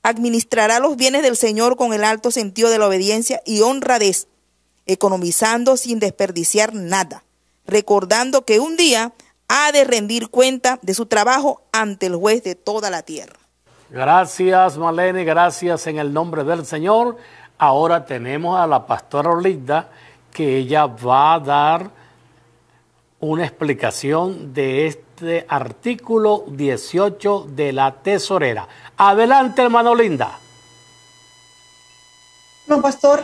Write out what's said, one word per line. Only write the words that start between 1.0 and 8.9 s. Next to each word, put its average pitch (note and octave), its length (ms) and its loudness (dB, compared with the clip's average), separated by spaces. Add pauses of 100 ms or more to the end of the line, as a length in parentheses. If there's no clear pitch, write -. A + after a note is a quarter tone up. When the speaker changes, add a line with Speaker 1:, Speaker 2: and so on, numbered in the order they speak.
Speaker 1:
del B3 140 2
Señor A#3 400 0
con A#3+ 160 -2
el G#3 100 -2
alto A3 280 0
sentido A3 400 0
de A3 80 2
la G#3 80 4
obediencia G3+ 580 -2
y G#3+ 160 -2
honradez, A#3+ 680 0 (600)
economizando G3+ 920 0
sin A#3+ 220 -4
desperdiciar G3 760 -2
nada, F#3 520 -6 (420)
recordando G#3+ 800 0
que G#3+ 120 4
un D#4+ 200 -2
día A#3+ 340 2 (360)